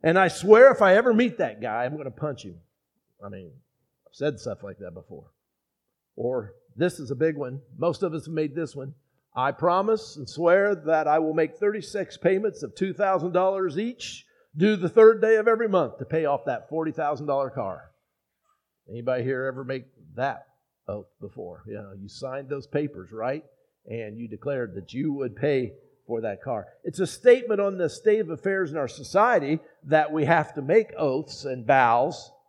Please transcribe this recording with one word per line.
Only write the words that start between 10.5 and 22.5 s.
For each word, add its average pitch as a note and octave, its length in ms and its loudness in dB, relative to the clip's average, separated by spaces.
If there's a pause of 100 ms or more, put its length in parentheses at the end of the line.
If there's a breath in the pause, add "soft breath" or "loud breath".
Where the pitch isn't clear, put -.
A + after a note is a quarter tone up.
that D#3 340 0
I D#3 120 4
will D#3 160 -2
make D#3+ 220 0
thirty-six G#3 600 -4
payments F#3+ 460 0
of B2 100 -12
two F#3+ 200 -4
thousand F3+ 400 0
dollars F#3+ 440 0
each, - 480 -8 (300)
due G#3 200 4
the F3+ 120 -4
third A3 320 8
day A3 180 4
of G#3+ 100 2
every A3+ 200 2
month F#3 300 0
to C3 80 -10
pay D#3 200 -2
off C#3+ 200 -2
that A#2+ 240 -6
forty D#3 220 -4
thousand D3 340 -4
dollar C3+ 240 -2
car." G2 420 -8 (960)
Anybody A#2+ 360 -4
here C3 220 -2
ever C3 180 -8
make B2+ 220 -8 (280)
that B2+ 320 -6 (420)
oath G2+ 220 -10 (100)
before? F#2+ 460 -16
You A2 80 -14
know, G2+ 200 -14
you G2 140 -16
signed C3 420 -12
those C#3 180 -8